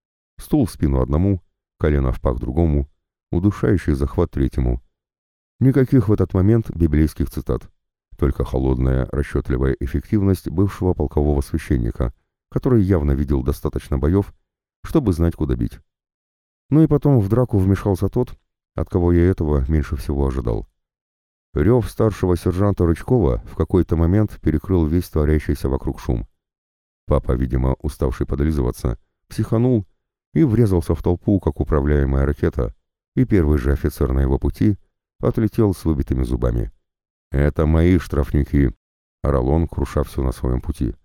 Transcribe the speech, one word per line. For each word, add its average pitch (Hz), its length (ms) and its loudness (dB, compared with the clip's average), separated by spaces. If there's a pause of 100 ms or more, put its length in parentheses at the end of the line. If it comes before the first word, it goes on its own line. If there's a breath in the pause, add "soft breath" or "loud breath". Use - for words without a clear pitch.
(380)
Стул 147 280 0
в - 40 -10
спину 67 300 0
одному, 85 400 0 (380)
колено 71 340 0
в - 80 -6
пах 60 200 -2
другому, 71 500 0 (420)
удушающий 90 640 0
захват 73 380 -2
третьему. 62 500 -2 (800)
Никаких 127 480 4
в 107 40 2
этот 95 220 0
момент 107 420 2
библейских 76 540 2
цитат, - 400 -6 (480)
только 65 260 -2
холодная, 65 680 0
расчётливая 67 640 -2
эффективность 95 720 -2
бывшего 92 440 0
полкового 73 480 0
священника, 62 720 -2 (380)
который 123 320 2
явно 82 300 2
видел 69 320 0
достаточно 69 520 -4
боёв, 82 380 0 (480)
чтобы 123 300 0
знать, 85 240 0
куда 67 180 -2
бить. 58 240 -6 (920)
Ну 151 140 4
и 151 60 6
потом 143 320 4
в 95 80 -2
драку 113 300 0
вмешался 98 500 2
тот, - 280 -4 (380)
от - 140 -4
кого 87 240 2
я 85 120 4
этого 76 440 0
меньше 78 280 -2
всего 69 300 -4
ожидал. 57 400 -4 (880)
Рёв 101 340 2
старшего 95 480 0
сержанта 95 500 0
Рычкова 82 600 0
в - 80 -16
какой-то 82 420 0
момент 92 460 0
перекрыл 80 420 0
весь 82 240 0
творящийся 76 600 0
вокруг 67 320 -4
шум. 57 260 -4 (800)
Папа, 69 260 0
видимо, 64 480 0
уставший 69 460 -4
подлизываться, 67 720 -2 (300)
психанул 113 580 0 (480)
и 151 80 4
врезался 104 520 4
в - 80 -4
толпу, 92 360 0
как - 220 -2
управляемая 69 680 2
ракета, 71 480 -2 (400)
и 131 100 2
первый 78 340 2
же 65 140 0
офицер 71 400 -2
на 67 80 0
его 67 180 0
пути - 380 0 (440)
отлетел 110 520 0
с - 120 -8
выбитыми 65 400 -2
зубами. 58 480 -4 (580)
«Это 73 360 0
мои 82 320 4
штрафники!» 69 760 0 (480)
орал 67 260 0
он, 78 200 0
круша - 340 -4
всё 67 200 -6
на 65 100 -2
своём 62 280 -4
пути. - 340 -6 (100)